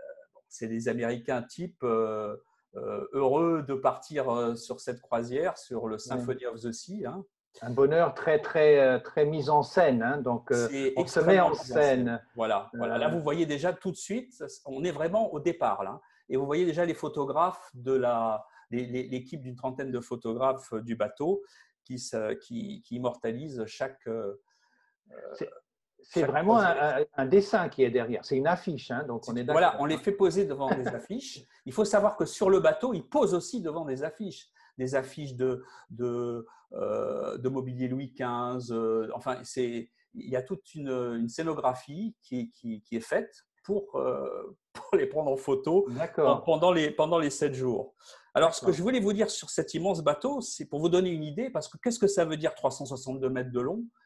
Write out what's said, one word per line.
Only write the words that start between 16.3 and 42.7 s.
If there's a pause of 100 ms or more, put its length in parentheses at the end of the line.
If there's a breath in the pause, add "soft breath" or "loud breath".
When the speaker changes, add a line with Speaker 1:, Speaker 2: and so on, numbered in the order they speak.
Speaker 1:
vous
voyez
déjà
les
photographes
de
la, (240 soft breath)
les,
les,
l'équipe
d'une
trentaine
de
photographes
du
bateau (400 loud breath)
qui
se,
qui,
qui
immortalisent
chaque,
euh, (920)
Speaker 2:
C'est, (540)
C'est
Speaker 1:
Chaque
Speaker 2:
vraiment
un,
Speaker 1:
croisière. (100)
Speaker 2:
un,
un
dessin
qui
est
derrière.
C'est
une
affiche,
hein,
donc
on
est
Speaker 1:
Voilà,
Speaker 2:
d'accord.
Speaker 1:
on
les
fait
poser
devant
des
Speaker 2:
<laughs>
Speaker 1:
affiches. (200 soft breath)
Il
faut
savoir
que
sur
le
bateau,
ils
posent
aussi
devant
des
affiches. (280 soft breath)
Des
affiches
de, (260 loud breath)
de, (280 soft breath)
euh,
de
mobilier
Louis
quinze,
euh,
enfin,
c'est, (220)
il
y
a
toute
une,
une
scénographie
qui,
qui,